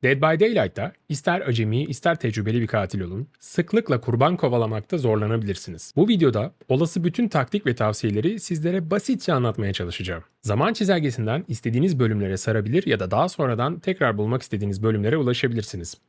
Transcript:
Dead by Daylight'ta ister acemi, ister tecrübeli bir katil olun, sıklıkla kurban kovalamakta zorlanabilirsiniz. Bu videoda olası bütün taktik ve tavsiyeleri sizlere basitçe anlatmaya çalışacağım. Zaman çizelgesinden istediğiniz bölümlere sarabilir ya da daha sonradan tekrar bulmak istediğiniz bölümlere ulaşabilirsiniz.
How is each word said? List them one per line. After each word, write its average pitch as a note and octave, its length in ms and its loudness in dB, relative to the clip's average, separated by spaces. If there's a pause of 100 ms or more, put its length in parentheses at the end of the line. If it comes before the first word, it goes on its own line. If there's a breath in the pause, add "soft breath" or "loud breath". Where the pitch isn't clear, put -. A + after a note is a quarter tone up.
Dead C3 140 4
by D#3 240 2
Daylight'ta F3 520 2 (160)
ister F3 320 -2
acemi, A2+ 440 0
ister D#3+ 320 0
tecrübeli A2 440 -2
bir A2+ 60 -2
katil G#2 340 -2
olun, F#2 280 -8 (120)
sıklıkla F3 600 0
kurban C3 360 2
kovalamakta A#2 640 0
zorlanabilirsiniz. G#2+ 1000 -2
Bu F3+ 120 4
videoda C#3+ 440 2 (160)
olası D#3+ 360 0
bütün G3+ 240 0
taktik D3 380 0
ve B2 80 2
tavsiyeleri A2+ 680 0
sizlere E3+ 500 -2
basitçe G3+ 420 0
anlatmaya A2+ 400 0
çalışacağım. F2+ 520 -6 (180)
Zaman C3 300 2
çizelgesinden D3 760 0
istediğiniz B2+ 500 0
bölümlere G#2 380 2
sarabilir A2 500 0
ya A2 140 0
da F2+ 100 -4
daha B2+ 180 2
sonradan C3+ 500 -2
tekrar C#3+ 400 0
bulmak A2+ 240 0
istediğiniz G2+ 400 -4
bölümlere A2 340 2
ulaşabilirsiniz. A#2+ 760 -2 (140)